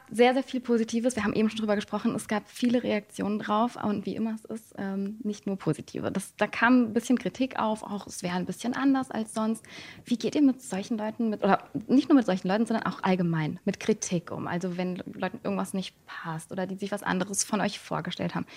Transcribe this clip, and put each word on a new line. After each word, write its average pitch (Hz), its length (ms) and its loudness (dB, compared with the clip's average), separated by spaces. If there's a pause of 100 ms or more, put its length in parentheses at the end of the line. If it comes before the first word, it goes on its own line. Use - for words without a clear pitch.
(160)
sehr, 240 180 8
sehr 262 100 2
viel - 180 -4
Positives. 233 540 2
Wir 208 80 -2
haben 208 100 0
eben 220 160 4
schon 220 100 -8
drüber 208 160 2
gesprochen. 208 400 -2
Es 214 120 -6
gab 208 200 -2
viele 247 340 2
Reaktionen 208 560 -2
drauf. 214 460 0
Und 208 240 -2
wie - 80 -4
immer 220 180 -4
es 220 120 -12
ist, - 320 -12
ähm, 196 460 -4
nicht 208 220 -6
nur 196 120 -2
positive. - 540 -4
Das, - 260 -6
da 208 100 0
kam 247 380 4
ein 214 80 -6
bisschen 233 260 2
Kritik - 400 -4
auf. 220 240 -2
Auch 202 240 -8
es - 160 -14
wäre 180 140 -2
ein 180 100 -2
bisschen 233 260 -4
anders 269 380 2
als 220 240 -4
sonst. 220 280 -2 (420)
Wie 247 120 -2
geht - 160 -2
ihr 302 80 4
mit 262 220 6
solchen 208 340 -4
Leuten, 220 320 -2
mit, 208 140 -4
oder 196 200 6 (240)
nicht 262 220 6
nur 311 60 8
mit 254 100 8
solchen 185 220 0
Leuten, 220 180 4
sondern 226 220 0
auch - 160 -4
allgemein 170 600 2
mit 196 140 0
Kritik - 520 -2
um? 143 160 -6
Also 175 300 -4
wenn 180 260 -2 (100)
Leuten - 300 -6
irgendwas 190 320 -2
nicht 190 180 -4 (140)
passt - 440 -10
oder 185 140 -4
die 190 100 -6
sich 196 160 -6
was 202 120 -6
anderes 185 400 0
von 202 180 0
euch 208 180 0
vorgestellt 175 540 -4
haben. - 240 -4